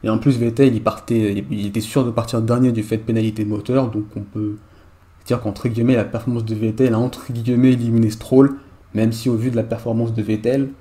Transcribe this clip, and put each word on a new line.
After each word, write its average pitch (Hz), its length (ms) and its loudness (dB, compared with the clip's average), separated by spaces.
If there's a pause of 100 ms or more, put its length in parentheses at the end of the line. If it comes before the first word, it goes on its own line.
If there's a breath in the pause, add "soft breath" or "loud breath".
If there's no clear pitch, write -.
Et 107 60 -2
en 110 100 0
plus, 131 180 2
Vettel, 117 380 2
il 107 80 -4
partait, 104 680 -2
il 104 160 -4
était 104 160 -4
sûr 131 240 0
de 120 60 -4
partir 113 280 -2
dernier 120 320 2
du 110 120 -2
fait 110 140 -2
de 110 40 -4
pénalité 110 420 -2
moteur, 110 460 0
donc 107 140 -4 (120)
on 107 60 -6
peut 104 360 -6 (680 soft breath)
dire 120 160 0
qu'entre - 260 -4
guillemets, 117 280 2
la 110 80 2
performance 117 420 -4
de 110 80 -4
Vettel 113 400 2
a 110 60 2
entre 127 320 -4
guillemets 120 400 4
éliminé 117 400 4
Stroll, 135 440 4 (380 loud breath)
même 110 180 2
si 113 180 -4
au 117 60 2
vu 120 140 -2
de 117 60 -4
la 113 80 0
performance 113 500 -2
de 113 80 -2
Vettel 113 480 0 (120)